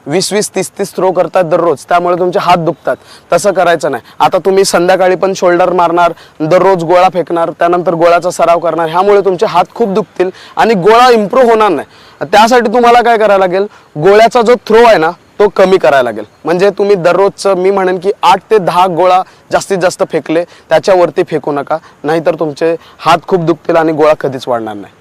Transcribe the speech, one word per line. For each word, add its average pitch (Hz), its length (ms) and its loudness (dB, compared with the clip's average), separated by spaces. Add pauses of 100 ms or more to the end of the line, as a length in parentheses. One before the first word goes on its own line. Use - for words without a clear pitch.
वीस 180 280 -4
वीस, 208 220 -4
तीस 190 240 -6
तीस 196 160 -8
थ्रो 185 160 -2
करतात 180 320 -2
दररोज, 165 460 -2
त्यामुळे 175 300 0
तुमचे 180 200 -2
हात 180 180 0
दुखतात. 160 380 -4 (380)
तसं 190 180 0
करायचं 170 400 0
नाही. 117 120 -8 (160)
आता 156 180 0
तुम्ही 190 280 0
संध्याकाळी 185 500 0
पण 190 180 -2
शोल्डर 180 400 0
मारणार, 170 400 0 (260)
दररोज 175 440 2
गोळा 180 300 2
फेकणार, 170 360 -4
त्यानंतर 175 440 -2
गोळाचा 170 380 2
सराव 170 280 0
करणार, 165 300 -4
ह्यामुळे 196 320 2
तुमचे 185 240 -2
हात 175 200 0 (100)
खूप 233 140 -2
दुखतील 185 400 -4 (280)
आणि 208 160 2
गोळा 226 360 4
इम्प्रूव्ह 233 400 2
होणार 220 200 2
नाही. 135 180 -4 (440)
त्यासाठी 226 420 2
तुम्हाला 240 280 4
काय 233 160 2
करायला 202 200 2
लागेल, 190 300 -2 (300)
गोळ्याचा 208 440 4
जो 190 120 2 (140)
थ्रो 226 160 4
आहे 220 140 4
ना, 160 140 -2
तो - 380 -4
कमी 190 280 2
करायला 143 260 2
लागेल. 110 220 -6 (200)
म्हणजे 180 240 0
तुम्ही 202 260 0
दररोजचं, 190 600 0
मी 185 160 0
म्हणेन 185 280 -2
की, 190 120 -4 (120)
आठ 185 180 2 (100)
ते 220 60 2
दहा 180 300 0
गोळा 180 340 0 (300)
जास्तीत 185 260 -4
जास्त 175 340 -2
फेकले, 160 320 -4
त्याच्यावरती 175 800 -2
फेकू 156 280 -6
नका, 143 260 -6 (260)
नाहीतर 160 320 -2
तुमचे 165 400 -4 (220)
हात 165 200 0 (100)
खूप 190 120 0
दुखतील 165 360 -2
आणि 160 160 0
गोळा 151 280 2
कधीच 135 280 -8
वाढणार 113 280 -6
नाही. 98 260 -18